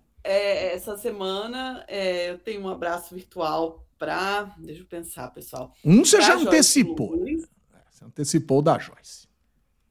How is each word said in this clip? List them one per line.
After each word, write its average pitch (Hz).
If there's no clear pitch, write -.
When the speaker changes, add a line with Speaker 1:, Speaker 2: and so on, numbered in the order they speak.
Speaker 1:
é, 190
essa 202
semana, 220
é, 180
eu 175
tenho 208
um 190
abraço 175
virtual 165
pra, 190
deixa 165
eu 185
pensar, 165
pessoal. -
Speaker 2:
Um 196
você 427
Speaker 1:
Pra 330
Speaker 2:
já 359
Speaker 1:
Joyce 330
Speaker 2:
antecipou. 233
Speaker 1:
Luz. 294
Speaker 2:
É, -
você -
antecipou 143
o -
da 151
Joyce. -